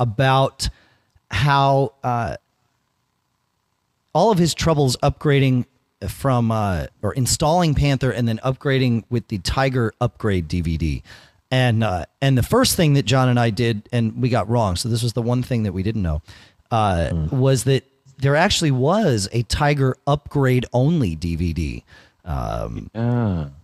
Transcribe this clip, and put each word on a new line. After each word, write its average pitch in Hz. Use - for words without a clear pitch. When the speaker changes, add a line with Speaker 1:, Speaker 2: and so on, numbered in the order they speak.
Speaker 1:
about 131
how, 139
uh, 117
all 180
of 196
his 170
troubles 143
upgrading 135
from, 120
uh, 98
or 101
installing 156
Panther 139
and 117
then 113
upgrading 131
with 117
the 104
Tiger 127
Upgrade 98
D 87
V 82
D. 73
And, 123
uh, 90
and 135
the 120
first -
thing 151
that 139
John 127
and 120
I 117
did, 110
and 117
we 123
got 107
wrong, 110
so 117
this 113
was 120
the 120
one 123
thing 117
that 101
we 92
didn't 104
know, 80
uh, 98
Speaker 2:
Hmm. 82
Speaker 1:
was 135
that 131
there 139
actually 170
was 131
a 117
Tiger 143
Upgrade 131
only 127
D 85
V 85
D. 67
Um, 57
Speaker 2:
Ah. 110